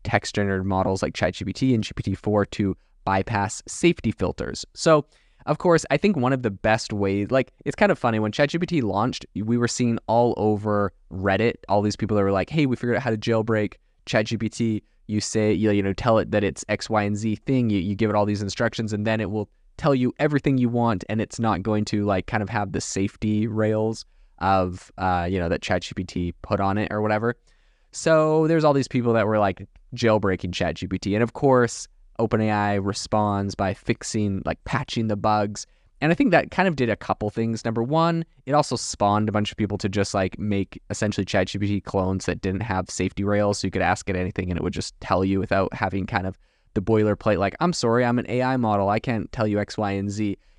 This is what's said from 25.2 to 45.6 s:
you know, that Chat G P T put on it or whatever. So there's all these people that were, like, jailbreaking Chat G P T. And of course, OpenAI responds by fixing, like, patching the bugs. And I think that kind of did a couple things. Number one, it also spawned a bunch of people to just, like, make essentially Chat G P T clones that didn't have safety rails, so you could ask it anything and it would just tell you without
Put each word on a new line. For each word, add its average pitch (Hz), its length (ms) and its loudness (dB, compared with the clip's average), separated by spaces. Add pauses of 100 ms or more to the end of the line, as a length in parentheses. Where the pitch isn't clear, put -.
you 95 80 0
know, 85 120 0
that 85 120 -2
Chat 90 200 -2
G - 120 -10
P 92 120 -6
T 87 280 -6 (100)
put 98 180 -2
on 98 160 0
it 107 160 -2
or 107 80 -2
whatever. 107 340 0 (560)
So 156 560 4
there's 160 160 4
all 151 80 6
these 139 160 2
people 120 240 0
that 113 160 4
were, 110 100 2
like, 98 300 0 (260)
jailbreaking 101 600 2
Chat 82 220 -2
G 92 120 -8
P 92 100 -4
T. 98 160 -2
And 107 80 2
of 117 120 0
course, 127 560 2 (300)
OpenAI 107 600 2
responds 101 720 0
by 98 200 -2
fixing, 104 720 -4
like, - 180 -6
patching 123 460 -4
the 104 80 -2
bugs. 107 500 0 (320)
And 147 100 2
I 170 60 4
think 269 160 2
that 160 200 4
kind 185 180 2
of 156 80 -2
did 123 120 2
a 104 60 2
couple - 340 -4
things. 113 360 -2
Number 113 180 0
one, 165 400 0 (220)
it 131 80 -4
also 143 240 2
spawned 104 500 2
a 104 60 -2
bunch 104 180 0
of - 60 -14
people 104 220 -2
to 107 100 -2
just, 98 240 -2
like, 95 260 0
make 101 500 -4
essentially 104 360 -2
Chat 92 220 0
G - 120 -6
P 101 80 -2
T 101 140 0
clones 95 460 -2
that 90 120 -2
didn't 95 220 -2
have 98 280 -4
safety - 360 -2
rails, 104 340 2
so - 80 -2
you 90 40 -4
could 95 100 -2
ask 90 280 0
it 95 60 -2
anything 92 340 -4
and - 80 -2
it - 60 -4
would - 80 -2
just - 300 -8
tell 95 240 0
you 98 160 0
without 95 320 0